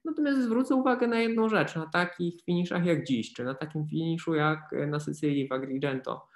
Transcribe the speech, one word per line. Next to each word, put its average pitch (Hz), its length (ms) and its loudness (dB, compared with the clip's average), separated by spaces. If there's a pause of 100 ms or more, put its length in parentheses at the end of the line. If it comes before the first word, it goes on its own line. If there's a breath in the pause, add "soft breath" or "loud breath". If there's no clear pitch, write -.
Natomiast 294 360 0
zwrócę 247 340 2
uwagę 247 320 2
na 233 120 2
jedną 226 300 2
rzecz, 170 260 2
na 160 100 -4
takich 175 580 -2
finiszach 175 420 2
jak 160 180 2
dziś, 117 300 -2
czy 123 100 -6
na 127 100 -4
takim 151 340 -6
finiszu 165 480 -2
jak, 156 380 0
e, 147 140 -2
na 147 120 -2
Sycylii 147 480 -2
w 131 40 -4
Agrigento. 131 840 -4